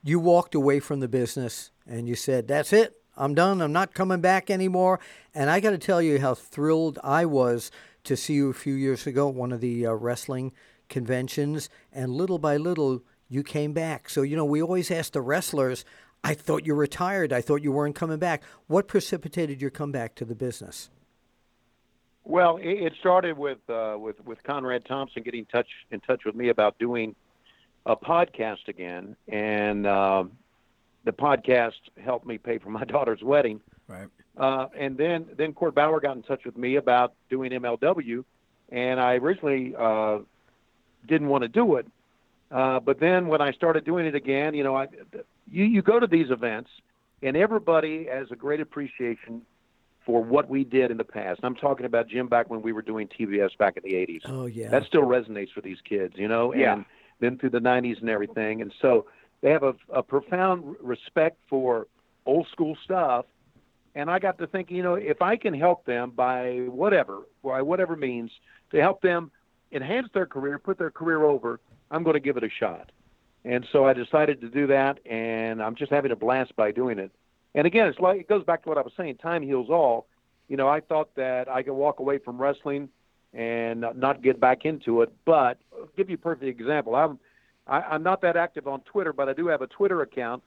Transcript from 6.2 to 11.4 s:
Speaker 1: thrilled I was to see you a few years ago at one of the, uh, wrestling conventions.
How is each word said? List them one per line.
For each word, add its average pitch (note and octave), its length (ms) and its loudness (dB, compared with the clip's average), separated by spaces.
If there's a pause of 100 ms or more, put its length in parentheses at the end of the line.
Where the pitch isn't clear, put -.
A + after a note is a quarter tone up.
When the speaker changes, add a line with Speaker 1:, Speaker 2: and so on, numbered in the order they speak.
Speaker 1:
thrilled D#3+ 680 0
I D3+ 220 2
was B2+ 460 2 (320)
to C3+ 140 0
see - 160 -4
you C#3+ 160 2
a B2 40 -4
few C#3 220 -4
years C3+ 320 -2
ago C#3 220 0
at C3+ 60 -6
one B2 160 -4
of A#2 100 -6
the, A#2+ 260 -2
uh, A2+ 60 0
wrestling B2 580 -4 (380)
conventions. C3 800 -4 (240)